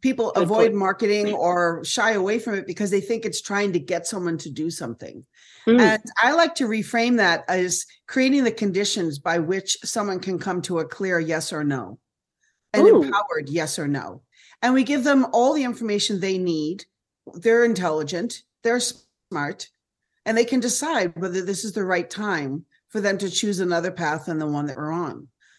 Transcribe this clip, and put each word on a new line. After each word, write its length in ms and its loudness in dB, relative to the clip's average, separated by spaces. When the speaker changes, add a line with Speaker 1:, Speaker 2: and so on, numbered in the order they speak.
Speaker 1:
people 320 0
Speaker 2:
good 120 2
Speaker 1:
avoid 240 4
Speaker 2:
point. 60 0
Speaker 1:
marketing 600 0
or 500 0
shy 280 2
away 260 0
from 160 -4
it 120 -4
because 240 -4
they 120 2
think 240 -2
it's 160 -6
trying 320 -2
to 40 2
get 280 -4
someone 320 -4
to 120 -12
do 200 -6
something. 560 -12
Speaker 2:
Mm. 100 8
Speaker 1:
And 240 6
I 100 4
like 220 4
to 120 -2
reframe 520 0
that 280 2
as 380 0
creating 360 4
the 60 2
conditions 680 -2
by 220 -2
which 440 -2
someone 360 -4
can 180 -4
come 240 -4
to 160 -4
a 80 -2
clear 340 -2
yes 320 -4
or 120 -4
no, 340 -4
an 140 6
Speaker 2:
Ooh. 160 8
Speaker 1:
empowered 480 -2
yes 280 -4
or 80 -4
no. 360 -6
And 100 4
we 120 4
give 200 0
them 300 4
all 180 6
the 120 0
information 560 -2
they 180 0
need. 480 -2
They're 300 4
intelligent, 800 -2
they're 180 2
smart, 880 -8
and 120 0
they 100 4
can 140 0
decide 540 -2
whether 280 -4
this 200 -4
is 120 -8
the 100 -2
right 240 0
time 560 -4
for 140 -6
them 160 0
to 100 -4
choose 320 -2
another 300 0
path 360 -4
than 120 -4
the 80 -4
one 200 -2
that 120 -8
we're 140 -6
on. 360 -8